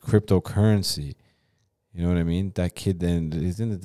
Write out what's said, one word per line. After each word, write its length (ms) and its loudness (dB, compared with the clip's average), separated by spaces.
cryptocurrency. 1080 2
You 100 -4
know 60 2
what 80 2
I 60 2
mean? 320 -2
That 200 -2
kid 240 -2
then, 340 0
isn't 380 -4